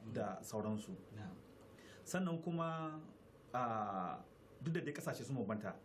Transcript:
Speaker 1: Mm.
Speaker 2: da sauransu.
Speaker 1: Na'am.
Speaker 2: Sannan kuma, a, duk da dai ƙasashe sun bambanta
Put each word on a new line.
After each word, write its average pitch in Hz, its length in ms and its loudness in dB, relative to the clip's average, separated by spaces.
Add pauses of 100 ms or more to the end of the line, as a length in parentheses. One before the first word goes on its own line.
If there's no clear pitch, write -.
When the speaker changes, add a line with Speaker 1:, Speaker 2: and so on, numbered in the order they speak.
Speaker 1:
Mm. 110 60 -4
Speaker 2:
da 101 300 2
sauransu. 107 480 2 (260)
Speaker 1:
Na'am. 101 200 -6 (680)
Speaker 2:
Sannan 175 380 4
kuma, 165 580 2 (540)
a, 104 640 4 (440)
duk 160 120 2
da 131 60 4
dai 139 120 0
ƙasashe 131 320 0
sun 135 120 2
bambanta 104 360 2 (120)